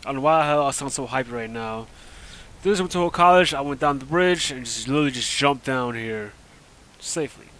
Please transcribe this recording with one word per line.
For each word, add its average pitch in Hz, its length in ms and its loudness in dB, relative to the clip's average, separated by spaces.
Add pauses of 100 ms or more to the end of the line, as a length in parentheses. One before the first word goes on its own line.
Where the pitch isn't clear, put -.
I - 80 -14
don't 135 80 -4
know 135 60 -4
why 156 160 4
the 151 60 4
hell 147 220 2
I 139 40 2
sound 139 220 -6
so 135 140 -6
hyped 120 240 -4
right 117 200 -8
now. 113 360 -8 (760)
This 196 160 2
went 180 140 -2
to 175 100 0
a 175 80 2
college, 175 420 6
I 143 80 -4
went 139 200 -4
down 143 180 2
the 131 80 -10
bridge 175 440 2
and 135 140 -10
just 117 240 -8
literally 143 220 2
just 123 200 -6
jumped 143 360 0
down 127 280 -2
here. 110 380 -8 (680)
Safely. - 480 -8 (140)